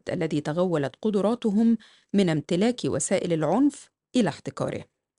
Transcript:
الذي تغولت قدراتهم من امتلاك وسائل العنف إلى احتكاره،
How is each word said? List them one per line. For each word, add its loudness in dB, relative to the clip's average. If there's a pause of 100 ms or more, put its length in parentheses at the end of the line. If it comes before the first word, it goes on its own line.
(120)
الذي -2
تغولت -2
قدراتهم 2 (360)
من 4
امتلاك 0
وسائل -2
العنف 0 (260)
إلى 2
احتكاره، -8 (340)